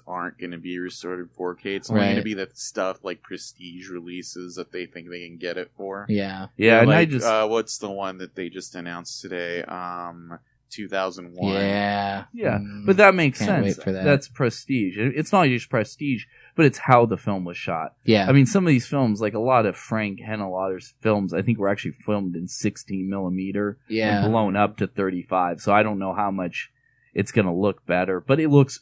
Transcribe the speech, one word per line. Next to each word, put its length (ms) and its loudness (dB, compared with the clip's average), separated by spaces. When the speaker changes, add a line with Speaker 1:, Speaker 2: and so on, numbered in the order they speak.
Speaker 1:
aren't 320 -8
gonna 220 -12
be 180 -10
restored 420 -8
in 100 -12
four 260 -8
K. 200 -8
It's 140 -8
only 140 2
gonna 140 2
Speaker 2:
Right. 60 -4
Speaker 1:
be 120 -6
the 180 -8
stuff 500 -6
like 200 -10
Prestige 640 -16
releases 680 -12
that 140 -12
they 140 -10
think 240 -18
they 180 -14
can 100 -18
get 200 -8
it 180 -10
for. 320 -10
Speaker 2:
Yeah. 480 -6
Speaker 3:
Yeah, 220 6
Speaker 1:
Or, 60 8
Speaker 3:
and 100 6
I 60 6
Speaker 1:
like, 100 4
Speaker 3:
just 160 -2
Speaker 1:
uh, 220 4
what's 320 -2
the 100 -8
one 300 -6
that 160 -14
they 140 -8
just 260 -14
announced 480 -12
today? 400 -6
Um, 760 -12
two 180 -12
thousand 460 -4
one. 200 -2
Speaker 2:
Yeah. 800 0
Speaker 3:
Yeah, 240 -2
Speaker 2:
Mm, 280 -8
Speaker 3:
but 120 4
that 180 8
makes 240 2
Speaker 2:
can't 240 2
Speaker 3:
sense. 140 0
Speaker 2:
wait 60 -16
for 100 -2
that. 100 -4
Speaker 3:
That's 240 4
Prestige. 720 -2
It, 180 0
it's 160 -4
not 160 6
just 220 0
Prestige, 560 -2
but 100 6
it's 140 4
how 260 6
the 120 -2
film 280 -4
was 100 -10
shot. 380 -6
Speaker 2:
Yeah. 240 6
Speaker 3:
I 60 6
mean, 120 10
some 220 2
of 40 6
these 160 4
films, 340 0
like 140 -2
a 40 -2
lot 260 4
of 120 0
Frank 420 -4
Henenlotter's 800 -6
films, 340 2
I 100 0
think 160 2
were 100 2
actually 220 -2
filmed 440 -4
in 140 -8
sixteen 600 -6
millimeter 680 -4
Speaker 2:
Yeah. 360 0
Speaker 3:
and 100 2
blown 240 0
up 200 2
to 100 -2
thirty-five. 760 -2
So 100 0
I 120 6
don't 160 -2
know 140 -4
how 180 -2
much 400 -6
it's 180 -2
gonna 240 2
look 300 -2
better, 340 0
but 220 2
it 80 2
looks, 320 6